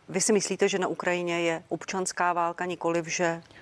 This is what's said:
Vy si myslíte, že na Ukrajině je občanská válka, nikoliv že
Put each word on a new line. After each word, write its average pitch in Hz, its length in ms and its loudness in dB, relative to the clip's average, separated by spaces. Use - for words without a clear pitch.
Vy 180 120 -2
si 226 120 4
myslíte, 196 360 4
že 190 100 0
na 180 100 0
Ukrajině 175 520 0
je 165 280 0
občanská 180 640 -2
válka, 170 320 -2
nikoliv 170 420 -2
že 165 360 0